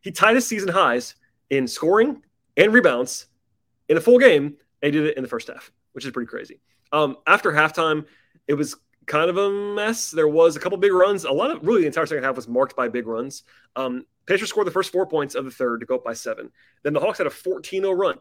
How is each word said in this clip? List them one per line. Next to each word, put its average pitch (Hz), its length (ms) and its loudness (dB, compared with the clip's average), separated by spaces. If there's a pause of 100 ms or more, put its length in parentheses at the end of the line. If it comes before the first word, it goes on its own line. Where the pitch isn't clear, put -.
He 196 80 -12
tied 214 240 4
his 254 120 2
season 202 220 -4
highs 139 460 0 (340)
in 135 180 0
scoring 208 560 0 (360)
and 202 120 6
rebounds 139 580 2 (600)
in 156 80 4
a 165 40 2
full 240 180 8
game, 147 380 4 (260)
and 147 120 0
he 156 60 2
did 151 60 0
it 151 100 -2
in 131 60 -6
the 123 60 -8
first 117 200 -8
half, - 240 -20 (200)
which 139 120 -14
is 135 60 -8
pretty 120 180 -6
crazy. - 320 -14 (320)
Um, 147 240 0 (100)
after 190 240 4
halftime, 156 560 0 (400)
it 147 80 -2
was 143 220 -6 (300)
kind 156 220 0
of 180 80 -2
a 196 140 0
mess. 202 600 -6
There 156 180 2
was 160 260 6
a 147 60 -10
couple 185 180 -4
big 196 140 4
runs, 185 320 2
a 135 80 -2
lot 208 180 0
of, 160 160 -8
really 214 140 2
the 160 80 0
entire 160 180 -2
second 147 160 -4
half 131 140 -2
was 117 100 -12
marked 127 300 -2
by 123 120 -2
big 113 180 -6
runs. 120 360 -8 (320)
Um, 127 320 -8 (200)
Pacers 196 240 -2
scored 208 160 0
the 170 40 -2
first 180 220 -4
four 185 140 0
points 147 280 -4
of 143 100 -6
the 131 60 -12
third 117 300 -4
to 117 60 -12
go 127 100 -2
up 123 80 -8
by 117 80 -8
seven. 113 380 -10 (320)
Then 147 100 -4
the 147 80 0
Hawks 196 180 -2
had 170 80 -2
a 135 40 -4
fourteen 185 540 -6
oh 190 80 0
run 185 280 -2